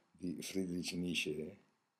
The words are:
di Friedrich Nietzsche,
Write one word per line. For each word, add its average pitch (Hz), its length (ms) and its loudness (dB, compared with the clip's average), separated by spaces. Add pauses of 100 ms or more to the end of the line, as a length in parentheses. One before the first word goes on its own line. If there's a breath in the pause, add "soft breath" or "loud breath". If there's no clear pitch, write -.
(100)
di 85 300 -2
Friedrich 90 520 0
Nietzsche, 85 640 0 (420)